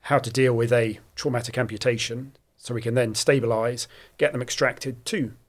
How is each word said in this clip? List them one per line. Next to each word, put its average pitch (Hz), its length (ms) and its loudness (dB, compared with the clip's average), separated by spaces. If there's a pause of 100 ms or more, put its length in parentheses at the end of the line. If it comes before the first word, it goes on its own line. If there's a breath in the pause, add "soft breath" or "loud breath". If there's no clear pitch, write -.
how 143 160 2
to 123 120 -2
deal 127 220 4
with 117 200 2
a 113 280 2 (160)
traumatic 120 400 -4
amputation, 120 760 -2 (260)
so - 160 -8
we 113 80 -4
can 117 120 -2
then 117 200 2
stabilize, 117 760 2 (300 loud breath)
get 147 140 2
them 123 100 -4
extracted 127 640 -2
to 135 260 -2 (160)